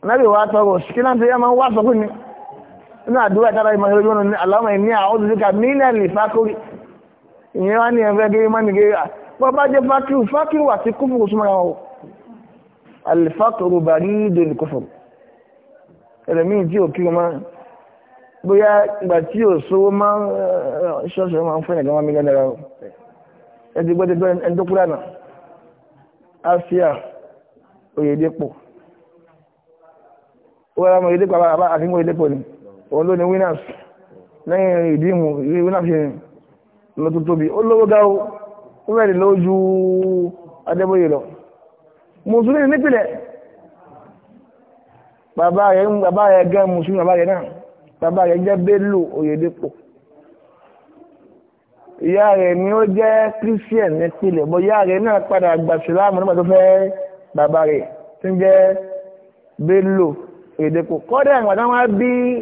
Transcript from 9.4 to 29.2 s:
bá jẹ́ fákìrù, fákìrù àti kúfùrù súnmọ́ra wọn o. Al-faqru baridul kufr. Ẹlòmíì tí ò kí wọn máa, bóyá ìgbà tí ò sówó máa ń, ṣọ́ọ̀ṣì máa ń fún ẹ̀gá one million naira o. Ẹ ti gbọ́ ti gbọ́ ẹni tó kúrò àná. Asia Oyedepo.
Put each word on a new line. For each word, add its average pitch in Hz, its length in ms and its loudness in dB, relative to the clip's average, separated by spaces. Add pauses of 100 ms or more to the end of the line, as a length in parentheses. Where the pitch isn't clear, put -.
bá 277 160 0
jẹ́ 262 140 2
fákìrù, 269 440 0
fákìrù 302 440 -2
àti 220 220 -2
kúfùrù 254 360 -2
súnmọ́ra 208 240 0
wọn 185 160 0
o. 165 80 -8 (1300)
Al-faqru 175 760 0
baridul 170 760 0
kufr. 143 280 -6 (1500)
Ẹlòmíì 170 400 0
tí 170 100 -4
ò 185 100 2
kí 165 140 -4
wọn 170 120 0
máa, 170 180 0 (1120)
bóyá 202 260 4 (300)
ìgbà 175 200 0
tí 165 240 -8
ò 185 140 2 (100)
sówó 196 220 2
máa 202 280 0
ń, 208 40 -4 (880)
ṣọ́ọ̀ṣì 175 340 -4
máa 160 140 -4
ń 160 60 -6
fún 180 140 -4
ẹ̀gá 143 140 -2
one 151 140 0
million 147 180 -2
naira 139 240 2
o. 120 80 -8 (1160)
Ẹ 156 100 -4
ti 165 100 0
gbọ́ 180 120 0
ti 180 80 0
gbọ́ 180 140 0 (180)
ẹni 175 100 -2
tó 185 80 -2
kúrò 190 180 0
àná. 165 160 -2 (1500)
Asia 175 440 0 (1080)
Oyedepo. 151 500 -2 (2250)